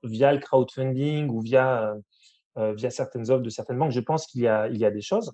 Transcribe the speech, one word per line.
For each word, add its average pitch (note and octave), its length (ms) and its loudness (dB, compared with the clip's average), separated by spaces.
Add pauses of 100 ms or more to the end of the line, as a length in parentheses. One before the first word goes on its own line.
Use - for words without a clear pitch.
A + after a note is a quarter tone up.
via B2 280 2
le C#3+ 60 2
crowdfunding C3+ 880 0
ou A2+ 120 -2
via, A#2+ 500 2
euh, G#2+ 100 -8 (580)
euh, A2 160 0
via A#2+ 160 -4
certaines A#2+ 400 -6
offres C3 120 4
de A2+ 80 -6
certaines B2+ 280 -6
banques, D3 140 0
je A#2+ 80 0
pense D#3 260 -2
qu'il B2 160 -6
y A#2 40 2
a, A2 220 2
il A#2+ 80 -4
y G#2+ 80 0
a G#2+ 60 6
des G#2 100 -6
choses. G3+ 340 -2